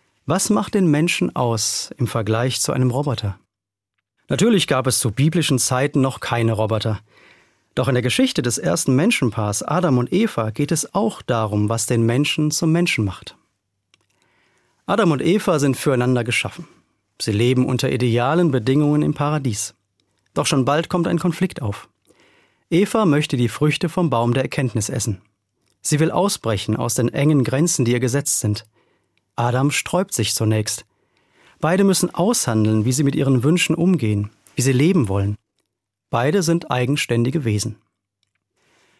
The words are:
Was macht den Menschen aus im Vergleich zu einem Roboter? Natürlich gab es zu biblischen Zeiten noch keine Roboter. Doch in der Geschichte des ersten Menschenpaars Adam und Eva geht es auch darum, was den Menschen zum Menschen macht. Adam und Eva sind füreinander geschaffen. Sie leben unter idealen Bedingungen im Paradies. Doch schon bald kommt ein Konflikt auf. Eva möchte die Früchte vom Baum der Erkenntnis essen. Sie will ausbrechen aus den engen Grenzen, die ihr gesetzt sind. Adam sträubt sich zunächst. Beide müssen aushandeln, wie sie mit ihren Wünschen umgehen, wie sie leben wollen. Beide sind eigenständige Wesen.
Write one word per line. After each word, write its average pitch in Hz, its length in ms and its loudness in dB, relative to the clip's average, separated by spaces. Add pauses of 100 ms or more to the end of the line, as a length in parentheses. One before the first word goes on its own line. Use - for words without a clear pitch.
(260)
Was 180 220 0
macht 208 260 0
den 196 120 2
Menschen 156 480 0
aus 117 640 -2
im 120 80 0
Vergleich 113 540 -2
zu - 120 -2
einem 127 200 0
Roboter? 123 440 -4 (920)
Natürlich 190 400 2
gab 131 180 0
es 127 140 0
zu 113 100 0
biblischen 151 480 2
Zeiten 135 420 0
noch 131 200 0
keine 117 320 0
Roboter. 107 480 -2 (760)
Doch 127 140 -2
in 131 60 2
der 123 80 0
Geschichte 127 400 0
des 117 160 -2
ersten 131 360 0
Menschenpaars 117 680 0
Adam 156 340 2
und 120 140 -2
Eva 175 380 0
geht 147 200 -2
es - 240 -4
auch 208 260 -2
darum, 104 480 0
was 113 180 -2
den 117 200 2
Menschen 147 460 0
zum 165 180 0
Menschen 170 340 0
macht. - 320 -8 (1500)
Adam 196 240 2
und 143 100 2
Eva 175 380 2
sind 135 180 2
füreinander 123 460 0
geschaffen. - 460 -6 (520)
Sie 113 120 -2
leben 123 340 2
unter 131 260 -2
idealen 127 580 2
Bedingungen 143 520 2
im 151 120 0
Paradies. 143 600 -4 (600)
Doch 151 120 -2
schon 135 180 2
bald 147 240 0
kommt 175 180 0
ein 175 140 0
Konflikt 180 420 -2
auf. 101 260 -8 (800)
Eva 202 360 2
möchte 147 320 2
die 120 140 2
Früchte 151 380 0
vom 170 220 0
Baum 120 240 2
der 135 80 0
Erkenntnis 123 460 -2
essen. 117 320 -4 (640)
Sie 147 180 0
will 160 100 2
ausbrechen 113 640 -2
aus 120 200 -4
den 123 160 0
engen 143 340 2
Grenzen, 135 400 0
die 120 80 2
ihr 123 80 0
gesetzt 127 400 -2
sind. 104 240 -2 (720)
Adam 123 340 0
sträubt - 440 -4
sich 101 200 0
zunächst. 110 500 -2 (760)
Beide 185 240 2
müssen 185 280 2
aushandeln, 110 760 0
wie 127 60 0
sie 143 120 0
mit 139 100 0
ihren 131 300 2
Wünschen 160 320 2
umgehen, 117 540 0 (260)
wie 123 60 0
sie 135 100 2
leben 143 360 4
wollen. 101 280 -2 (720)
Beide 147 320 0
sind 165 300 -2
eigenständige 127 720 0
Wesen. 104 320 -2 (1200)